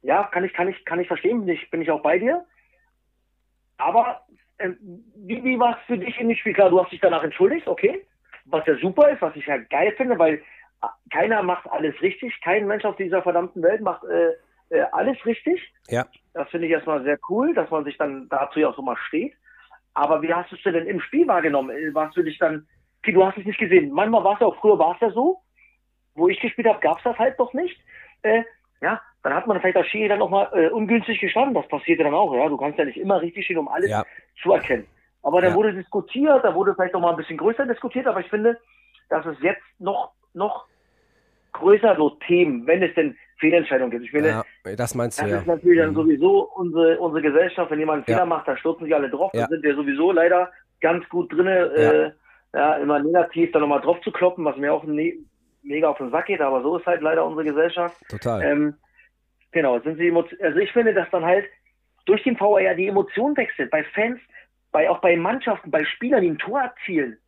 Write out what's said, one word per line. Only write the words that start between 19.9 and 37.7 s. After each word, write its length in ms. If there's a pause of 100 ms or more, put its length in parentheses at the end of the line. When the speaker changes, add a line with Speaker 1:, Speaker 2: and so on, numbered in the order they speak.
Speaker 1:
Aber 300
wie 100
hast 200
du 40
es 60
denn 240
im 140
Spiel 260
wahrgenommen? 440
Äh, 240
warst 220
du 60
dich 160
dann, 280 (340)
okay, 120
du 140
hast 100
es 80
nicht 140
gesehen. 320
Manchmal 340
war's 160
ja 60
auch, 140
früher 180
war's 220
ja 100
so, 320 (720)
wo 140
ich 120
gespielt 280
hab, 120
gab's 220
das 160
halt 200
noch 140
nicht. 240 (460)
Äh, 200 (380)
ja, 200 (220)
dann 120
hat 120
man 140
vielleicht 160
als 120
Schiri 200
dann 120
noch 100
mal, 240
äh, 160
ungünstig 500
gestanden. 340
Das 140
passierte 360
dann 100
auch, 200
ja. 140
Du 80
kannst 220
ja 60
nicht 140
immer 220
richtig 240
stehen, 140
um 100
alles 220
Speaker 2:
Ja. 140 (380)
Speaker 1:
zu 100
erkennen. 340 (360)
Aber 200
dann 80
Speaker 2:
Ja. 60
Speaker 1:
wurde 180
diskutiert, 680
da 100
wurde 200
vielleicht 200
noch 60
mal 100
ein 60
bisschen 200
größer 300
diskutiert, 400